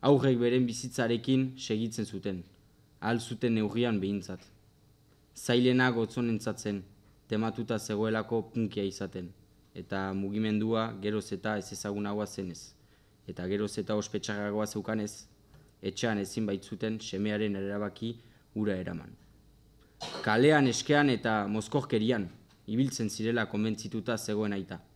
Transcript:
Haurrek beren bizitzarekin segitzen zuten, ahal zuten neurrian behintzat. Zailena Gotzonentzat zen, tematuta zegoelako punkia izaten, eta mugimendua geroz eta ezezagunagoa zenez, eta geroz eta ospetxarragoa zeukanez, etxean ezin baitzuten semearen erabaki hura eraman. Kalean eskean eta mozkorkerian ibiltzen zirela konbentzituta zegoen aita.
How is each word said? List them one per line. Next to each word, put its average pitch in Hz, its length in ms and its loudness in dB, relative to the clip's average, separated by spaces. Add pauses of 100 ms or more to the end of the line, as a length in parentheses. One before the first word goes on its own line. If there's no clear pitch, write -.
Haurrek 135 400 6
beren 123 260 4
bizitzarekin 123 920 0
segitzen 110 480 -2
zuten, 92 360 -6 (580)
ahal 117 200 0
zuten 117 340 -2
neurrian 110 460 2
behintzat. 95 400 -4 (960)
Zailena 127 540 4
Gotzonentzat 113 680 0
zen, 101 240 -4 (460)
tematuta 110 500 0
zegoelako 110 640 0 (100)
punkia 104 320 0
izaten, 92 440 -6 (460)
eta 95 380 -4
mugimendua 107 920 0
geroz 104 300 -2
eta 104 260 -2
ezezagunagoa 104 680 -4
zenez, - 480 -10 (540)
eta 92 180 -6
geroz 101 320 -2
eta 107 160 -2
ospetxarragoa 104 720 -2
zeukanez, 107 600 -4 (540)
etxean 104 380 -2
ezin 101 280 -2
baitzuten 104 540 -4
semearen 104 560 -2
erabaki 101 600 -6 (380)
hura 104 220 0
eraman. 87 380 -8 (1080)
Kalean 135 420 8
eskean 147 440 4
eta 107 360 2
mozkorkerian 110 840 0 (380)
ibiltzen 117 440 0
zirela 113 360 0
konbentzituta 107 720 -2
zegoen 104 340 -2
aita. 92 280 -6 (160)